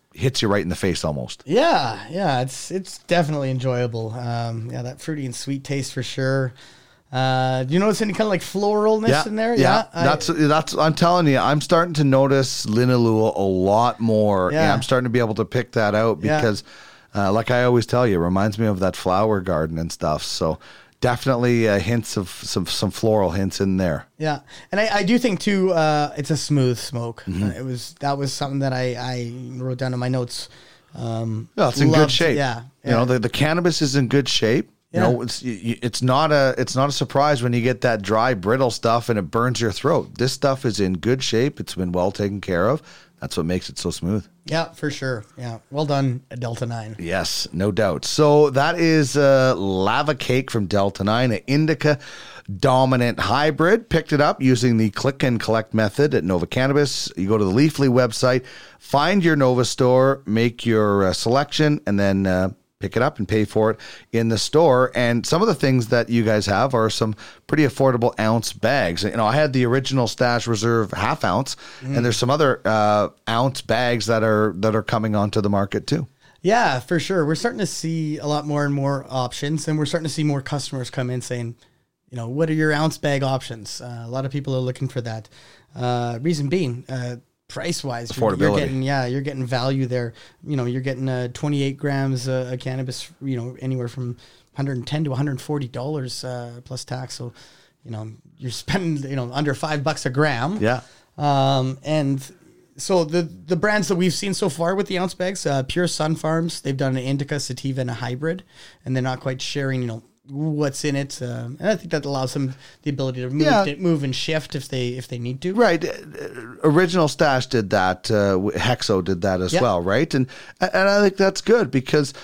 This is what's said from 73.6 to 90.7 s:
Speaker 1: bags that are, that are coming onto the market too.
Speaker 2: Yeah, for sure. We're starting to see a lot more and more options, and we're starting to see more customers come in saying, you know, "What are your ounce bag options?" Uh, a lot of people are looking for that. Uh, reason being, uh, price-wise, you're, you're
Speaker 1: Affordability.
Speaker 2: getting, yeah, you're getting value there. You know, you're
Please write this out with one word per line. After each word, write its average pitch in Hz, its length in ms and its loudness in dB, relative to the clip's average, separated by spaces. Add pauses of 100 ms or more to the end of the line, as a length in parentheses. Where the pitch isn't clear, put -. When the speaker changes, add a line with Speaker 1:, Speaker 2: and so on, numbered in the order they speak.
Speaker 1:
bags 120 460 0
that 113 140 2
are, 107 360 2
that 107 180 2
are 107 80 0
coming 110 320 -2
onto 104 240 0
the 101 100 0
market 101 380 -2
too. 135 200 -2 (340)
Speaker 2:
Yeah, 180 400 2
for 175 180 -2
sure. 170 260 0
We're 156 100 0
starting 240 240 -4
to 196 60 0
see 160 520 -4
a 147 100 -8
lot 147 180 -2
more 147 200 0
and 143 80 0
more 139 340 -2
options, 143 640 -4
and 151 100 0
we're 151 60 0
starting 160 240 -4
to - 40 -6
see 156 120 -2
more 143 160 0
customers 135 480 -6
come 123 200 -4
in 127 120 -4
saying, 120 340 -8 (540)
you 127 80 -12
know, 117 100 -8
"What 147 220 0
are 156 40 0
your 156 200 2
ounce 151 240 0
bag 139 260 0
options?" 123 560 -4
Uh, 120 260 -12
a 117 40 -10
lot 131 160 -4
of 131 60 -6
people 135 220 -4
are 131 60 0
looking 127 300 -4
for - 100 -6
that. 113 300 -8 (440)
Uh, 120 480 -2
reason 147 280 -2
being, 135 400 -2
uh, 123 260 -8 (320)
price-wise, 120 720 -8
you're, 117 120 2
you're 95 80 0
Speaker 1:
Affordability. 101 220 2
Speaker 2:
getting, 131 240 -2
yeah, 135 220 0
you're 127 160 -4
getting 135 240 -6
value 131 400 0
there. 120 280 -4 (320)
You 147 120 -4
know, 127 80 -2
you're 123 160 -2